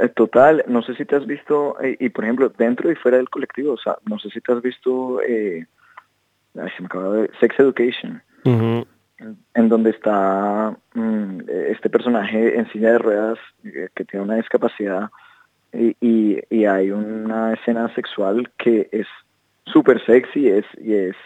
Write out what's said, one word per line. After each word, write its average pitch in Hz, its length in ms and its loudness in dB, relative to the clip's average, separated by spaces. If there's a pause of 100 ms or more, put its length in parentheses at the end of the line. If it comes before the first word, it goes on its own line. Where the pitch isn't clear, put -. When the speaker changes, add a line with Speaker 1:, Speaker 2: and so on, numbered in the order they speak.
Speaker 1:
eh, 120 140 2
total. 135 540 6
No 120 140 2
sé 123 120 -8
si 143 100 -8
te - 120 0
has 139 100 -2
visto, 143 560 -2
eh, 131 160 -2
y 127 120 -2
por - 120 -6
ejemplo, 123 340 0
dentro 123 360 0
y - 20 0
fuera 127 220 2
del 127 120 2
colectivo, 139 440 -6
o 113 60 -4
sea, - 180 -4 (120)
no 107 120 -6
sé 104 100 -12
si 117 100 -10
te 127 120 -2
has 120 100 0
visto, 127 580 -4
eh, 98 460 -4 (920)
ay, 82 200 -10
se - 60 -16
me 92 40 -12
acaba 92 300 -6
de, 110 140 0 (100)
Sex 117 180 2
Education, 123 640 0 (220)
Speaker 2:
Ujú. 117 420 2 (320)
Speaker 1:
en, 110 180 -18 (180)
en 117 140 4
donde 113 220 4
está, 104 840 0 (180)
mm, 107 460 -4 (300)
este 110 200 -4
personaje 110 680 0
en 113 140 -2
silla 113 220 2
de 120 60 4
ruedas, 110 400 0 (260)
eh, 90 320 -12
que 92 80 -8
tiene 98 200 -8
una 107 120 -2
discapacidad, 107 760 -4 (600)
y, 117 280 0
y, 110 380 2 (100)
y 110 180 2
hay 95 260 0
una 110 600 -4
escena 113 420 -4
sexual 110 520 -4 (100)
que 110 340 2
es 104 160 -4 (560)
súper 135 420 4
sexy, 131 440 4
es, 101 160 2 (140)
y 110 140 -2
es, 98 320 -2